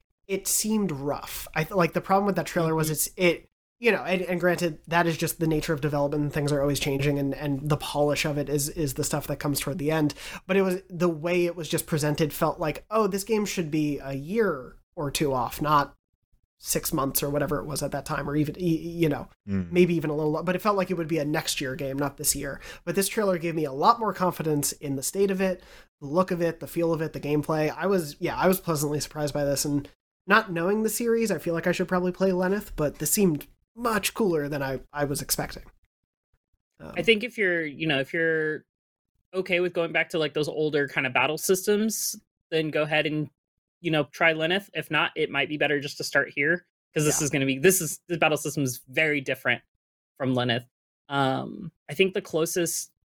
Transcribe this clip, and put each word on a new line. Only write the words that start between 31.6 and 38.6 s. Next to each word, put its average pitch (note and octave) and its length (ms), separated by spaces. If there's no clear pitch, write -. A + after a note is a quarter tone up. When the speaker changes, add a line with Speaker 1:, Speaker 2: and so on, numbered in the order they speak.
Speaker 1:
I F3 60
should F3 160
probably F3+ 240
play F#3+ 180
Lenneth, F#3 460
but C#3+ 220
this D#3 120
seemed F3+ 340
much G3+ 380
cooler E3 340
than C#3+ 160
I, C3+ 160
I D3 100
was C#3 180
expecting. - 420
Um, D#3 160
Speaker 2:
I F3 60
think A3 220
if B3 140
you're, F3 280
you D3 220
know, C#3 120
if C3+ 140
you're D#3+ 520